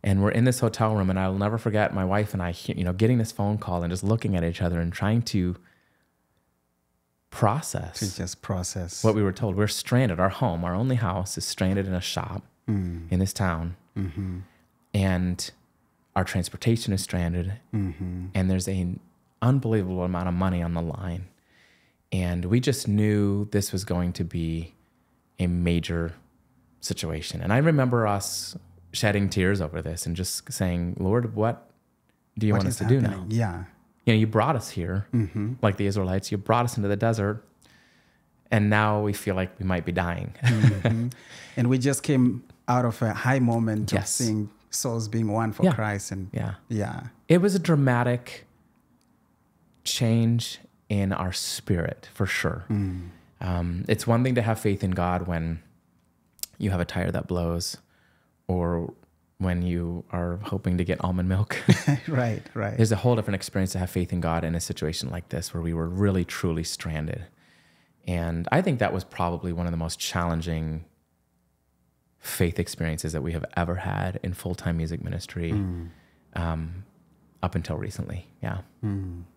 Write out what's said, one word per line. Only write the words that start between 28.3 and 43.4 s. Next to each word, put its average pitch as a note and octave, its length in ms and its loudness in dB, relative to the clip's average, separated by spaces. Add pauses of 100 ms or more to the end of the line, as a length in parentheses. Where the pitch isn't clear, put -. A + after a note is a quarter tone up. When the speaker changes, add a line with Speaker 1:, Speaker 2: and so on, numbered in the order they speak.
Speaker 1:
shedding G2+ 380 2
tears F#2+ 320 2
over D#2+ 200 -4
this D#2+ 240 -6
and E2+ 80 -2
just - 380 -6
saying, F2 480 0
"Lord, A2 340 0
what A2 360 -2 (680)
do G#2+ 80 2
you G#2 60 4
Speaker 2:
What A2 60 4
Speaker 1:
want F#2+ 100 2
us B2 60 -2
Speaker 2:
is - 120 -4
Speaker 1:
to A#2+ 80 6
do C3+ 60 4
Speaker 2:
happening? G2 280 -2
Speaker 1:
now? A2 60 -4
Speaker 2:
Yeah. F2+ 300 -2 (400)
Speaker 1:
You A#2 80 6
know, G#2+ 60 6
you A2 80 6
brought A2 300 4
us - 140 -4
here, F#2 440 -4
Speaker 2:
Mm-hmm. G#2+ 480 0
Speaker 1:
like G2+ 160 4
the G2+ 80 0
Israelites, G2 440 0
you G#2 80 -2
brought A#2 280 2
us - 100 -4
into G2+ 120 0
the G2+ 80 2
desert, A2 460 0 (1080)
and G#2 200 4
now G#2+ 300 4
we G#2 140 0
feel G2 200 -2
like F#2 240 -2
we F#2 80 -6
might F2+ 200 0
be F2+ 60 -2
dying." F2 460 -2
<laughs> - 40 -8
Speaker 2:
Mm-hmm. A2+ 680 4 (480)
And A#2+ 120 4
we C3 100 4
just C3+ 240 0
came B2 420 4 (240)
out B2 160 4
of A2+ 180 0
a G#2+ 100 2
high B2+ 280 0